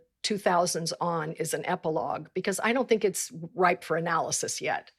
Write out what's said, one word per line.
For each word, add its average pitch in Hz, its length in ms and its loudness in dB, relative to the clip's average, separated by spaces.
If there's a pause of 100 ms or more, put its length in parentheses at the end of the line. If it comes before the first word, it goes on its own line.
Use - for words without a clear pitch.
(220)
two 208 160 -2
thousands 175 640 2
on 160 340 0
is 156 200 -4
an 151 120 -4
epilogue, 156 680 -2
because 190 300 -2
I 220 100 2
don't 254 160 0
think 214 160 4
it's - 260 -2 (240)
ripe 180 280 4
for 160 120 0
analysis 165 640 -2
yet. - 400 -4